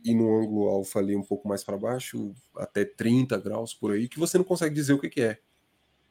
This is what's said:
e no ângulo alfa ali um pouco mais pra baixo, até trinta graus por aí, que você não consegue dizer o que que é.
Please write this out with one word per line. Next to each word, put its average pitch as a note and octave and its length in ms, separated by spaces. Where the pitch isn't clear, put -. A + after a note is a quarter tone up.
e A#2 100
no A2 240
ângulo G#2+ 300
alfa G2 300
ali G2 180
um G2+ 40
pouco G2+ 280
mais G2 160
pra - 100
baixo, A2+ 580
até - 300
trinta A#2+ 520
graus G#2+ 360
por G#2+ 180
aí, A2 160
que - 100
você E3+ 200
não F3+ 80
consegue E3+ 280
dizer C#3+ 200
o C#3 60
que D#3 100
que - 120
é. A2 160